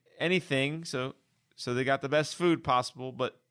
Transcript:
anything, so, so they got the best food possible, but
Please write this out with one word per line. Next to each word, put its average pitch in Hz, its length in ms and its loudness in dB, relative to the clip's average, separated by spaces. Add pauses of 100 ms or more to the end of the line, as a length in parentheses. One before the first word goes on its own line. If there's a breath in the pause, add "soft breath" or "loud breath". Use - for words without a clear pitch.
(180)
anything, 160 680 0
so, 131 320 -6 (400)
so - 180 -4
they 123 80 0
got 135 200 2
the 143 60 -6
best 147 280 2
food 170 260 2
possible, 127 480 0
but 127 300 -4 (100)